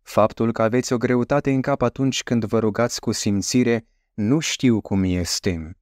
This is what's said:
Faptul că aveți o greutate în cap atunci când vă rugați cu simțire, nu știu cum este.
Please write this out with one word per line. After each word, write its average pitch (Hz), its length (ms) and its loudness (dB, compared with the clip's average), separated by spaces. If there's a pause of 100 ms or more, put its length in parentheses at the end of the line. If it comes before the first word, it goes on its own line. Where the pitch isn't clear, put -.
Faptul 113 500 0
că 113 100 -4
aveți 120 320 0
o 123 40 0
greutate 123 540 0
în 131 100 2
cap 139 200 -2
atunci 123 420 -2
când 117 220 0
vă 110 140 0
rugați 110 400 0
cu 117 120 -4
simțire, 113 760 0 (260)
nu 113 260 0
știu 120 420 2
cum 95 220 0
este. 90 800 -2